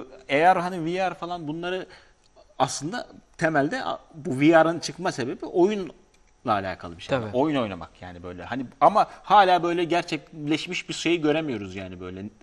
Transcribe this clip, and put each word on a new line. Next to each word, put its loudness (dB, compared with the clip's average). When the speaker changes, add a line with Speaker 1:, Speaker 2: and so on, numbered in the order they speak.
Speaker 1:
e, 4
A 8
R 0
hani -4
V -2
R -10
falan -10
bunları -6
aslında -4
temelde 0
a-, -6
bu -6
V 8
R'ın 0
çıkma -6
sebebi -6
oyunla 2
alakalı -4
bir -18
şey. -2
Speaker 2:
Tabii. -4
Speaker 1:
Oyun 2
oynamak -4
yani -16
böyle. -12
Hani -8
ama 6
hala 6
böyle 0
gerçekleşmiş -4
bir -6
şey 0
göremiyoruz -2
yani -12
böyle. -10